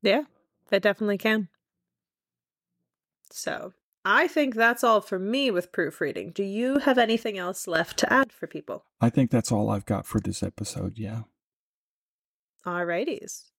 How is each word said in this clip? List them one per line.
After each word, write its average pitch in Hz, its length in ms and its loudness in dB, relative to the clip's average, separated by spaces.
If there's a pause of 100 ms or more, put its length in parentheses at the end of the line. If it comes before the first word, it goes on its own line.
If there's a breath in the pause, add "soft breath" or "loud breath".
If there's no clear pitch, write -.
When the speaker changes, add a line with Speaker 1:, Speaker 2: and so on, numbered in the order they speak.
Speaker 1:
Yeah, 220 220 4 (480)
it 196 100 2
definitely 202 360 0
can. 220 320 0 (1800)
So, - 440 -10 (300)
I 233 220 4
think 294 280 0
that's 233 280 4
all 220 180 6
for 190 180 -4
me 233 340 0
with 175 200 -2
proofreading. 160 600 -4
Do 196 100 -4
you 233 380 0
have 269 180 2
anything 226 400 0
else 185 300 -6
left 165 300 0
to - 140 0
add 262 200 4
for - 160 -10
people? - 380 -12 (140)
Speaker 2:
I 120 80 6
think 127 220 4
that's 117 220 2
all 107 180 2
I've 104 160 -2
got 101 180 -2
for - 160 -2
this - 220 -6
episode, 101 560 -8
yeah. 113 240 -8 (1400)
Speaker 1:
Alrighties. 175 920 -4